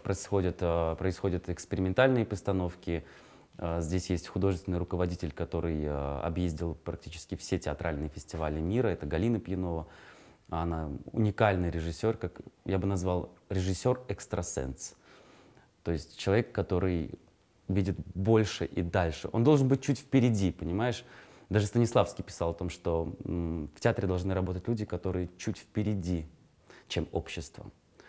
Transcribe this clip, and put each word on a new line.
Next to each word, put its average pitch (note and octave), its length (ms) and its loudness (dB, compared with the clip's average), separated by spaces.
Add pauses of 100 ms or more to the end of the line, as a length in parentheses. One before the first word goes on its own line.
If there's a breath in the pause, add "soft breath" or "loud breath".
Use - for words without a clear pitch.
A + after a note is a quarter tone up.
происходят, F#2+ 580 0
э, E2+ 360 2
происходят F#2 520 -2
экспериментальные G#2 760 2
постановки. F2+ 800 -2 (540 loud breath)
Э, E2+ 240 -2
здесь F2 280 -2
есть F2 180 -2
художественный F#2 520 0
руководитель, F2 540 -2
который, D#2+ 500 -2
э, C#2+ 400 -2
объездил E2+ 520 -2
практически - 600 -10
все - 240 -4
театральные D2+ 500 -4
фестивали D#2 520 -4
мира. G#2+ 260 2
Это E2+ 180 -2
Галина F#2 340 0
Пьянова. F2 480 -4 (600 loud breath)
Она E2 400 -2 (220)
уникальный G2+ 600 4
режиссер, E2+ 460 0
как - 220 -8 (260)
я F#2+ 120 2
бы F#2 100 0
назвал, F2+ 420 0 (200)
режиссер-экстрасенс. F#2 1500 -2 (880 loud breath)
То E2+ 80 0
есть - 260 -4
человек, G#2+ 360 2
который F2+ 560 0 (580)
видит F#2+ 280 2 (180)
больше G2+ 520 4
и - 160 -2
дальше. F2 520 0
Он A#2 100 4
должен C#3 240 6
быть C3 140 4
чуть C#3+ 180 0
впереди, A#2 520 4
понимаешь? G#2 520 -2 (460 loud breath)
Даже G#2 180 4
Станиславский A#2 560 4
писал - 280 -4
о - 20 -2
том, F2+ 160 -4
что, E2 440 -2 (120)
м, E2 500 -2
в - 40 -20
театре G#2+ 280 2
должны F#2 260 2
работать F#2 340 -2
люди, A2 180 -2
которые F2+ 520 -2
чуть - 200 -4
впереди, F#2 680 -2 (600 loud breath)
чем D#2+ 240 -2
общество. - 540 -8 (440 loud breath)